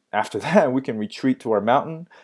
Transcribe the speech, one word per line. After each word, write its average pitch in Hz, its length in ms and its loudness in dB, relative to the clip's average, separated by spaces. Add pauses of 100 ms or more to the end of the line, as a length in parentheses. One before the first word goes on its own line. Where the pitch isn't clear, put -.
(120)
after 104 260 -2
<laughs> - 20 -4
that, 160 320 4
we 131 80 0
can 120 180 -6
retreat 127 420 -2
to 113 120 -2
our 101 80 2
mountain, 147 480 0 (160)